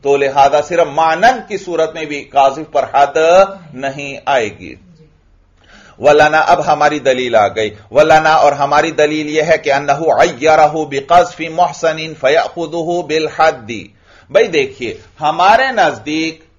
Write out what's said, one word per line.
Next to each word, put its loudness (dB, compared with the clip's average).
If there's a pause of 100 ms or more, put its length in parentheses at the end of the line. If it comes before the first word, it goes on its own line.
तो 2
लिहाजा 2
सिर्फ -2
मानन 0
की -8
सूरत -4
में -10
भी -10
काजिफ 0
पर -2
हद 0 (640)
नहीं -10 (100)
आएगी। -4 (1200)
वलाना, 4
अब 2
हमारी 0
दलील 0
आ 4
गई। -4 (220)
वलाना, 4
और 2
हमारी 0
दलील 0
यह -2
है 2
कि -6
अन्नहु -2
अय्यरहु 2
बिक़ज़फ़ि 0
मुहसनिन -4
फयअख़ुदुहु -2
बिल -2
हद्दी। -2 (460)
भाई 2
देखिए, -4 (200)
हमारे 2
नजदीक -4 (120)